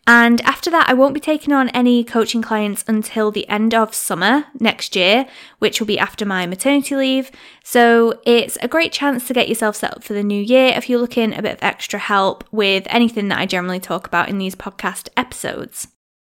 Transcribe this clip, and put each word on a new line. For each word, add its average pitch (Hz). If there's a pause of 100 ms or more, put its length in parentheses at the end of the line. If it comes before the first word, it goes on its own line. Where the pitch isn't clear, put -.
And 233
after -
that, 320
I 254
won't 269
be 294
taking 302
on 269
any 247
coaching 233
clients 214
until 214
the 202
end 220
of 220
summer 202 (120)
next -
year, 202 (320)
which -
will 214
be 208
after 208
my 185
maternity 269
leave. 262 (320)
So 233
it's 233
a 247
great 320
chance 269
to 254
get 240
yourself 214
set -
up -
for -
the 202
new 202
year 254
if -
you're 240
looking 240
a -
bit 214
of -
extra -
help 196
with 196
anything 226
that 180
I 190
generally 180
talk 185
about -
in 196
these 185
podcast -
episodes. - (520)